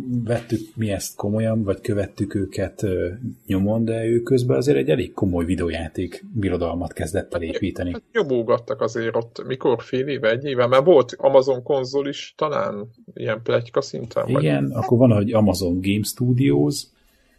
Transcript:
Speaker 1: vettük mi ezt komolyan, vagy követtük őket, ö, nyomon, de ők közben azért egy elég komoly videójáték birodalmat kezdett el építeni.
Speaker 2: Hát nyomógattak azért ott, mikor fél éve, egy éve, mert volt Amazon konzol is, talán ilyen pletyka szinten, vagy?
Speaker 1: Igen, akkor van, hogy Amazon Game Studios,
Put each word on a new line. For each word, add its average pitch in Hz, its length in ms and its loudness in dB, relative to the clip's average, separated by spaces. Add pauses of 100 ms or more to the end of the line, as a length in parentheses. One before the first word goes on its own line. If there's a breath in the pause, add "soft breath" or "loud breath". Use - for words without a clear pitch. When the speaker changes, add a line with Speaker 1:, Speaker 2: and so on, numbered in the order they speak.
(240)
Speaker 1:
vettük 113 360 -2 (160)
mi 110 160 -2
ezt 95 240 -6
komolyan, 110 480 0
vagy 95 180 -2
követtük 101 540 -2
őket, 98 480 -4
ö, 90 240 0 (380)
nyomon, 104 400 0
de 113 200 -2
ők 117 180 2
közben 127 340 2
azért 135 200 2
egy 135 120 0
elég 135 240 0
komoly 87 320 0
videójáték 85 760 -4 (100)
birodalmat 85 600 -2
kezdett 85 400 -4
el 87 80 -4
építeni. 87 500 -4
Speaker 2:
Hát 85 100 -8 (100)
nyomógattak 123 680 -2
azért 113 340 -2
ott, - 320 -6
mikor 127 360 0
fél 131 240 -4
éve, 131 220 0
egy 135 160 0
éve, 123 220 0
mert 131 180 4
volt 156 320 6
Amazon 131 460 4
konzol 139 440 -2
is, - 300 -10
talán 110 500 -4 (260)
ilyen 117 280 -4
pletyka 117 400 0
szinten, 120 500 -4
vagy? 139 120 2
Speaker 1:
Igen, 139 280 0
akkor 120 260 2
van, 120 140 8
hogy 104 220 2
Amazon 92 480 2
Game 101 220 0
Studios, 139 800 0 (560)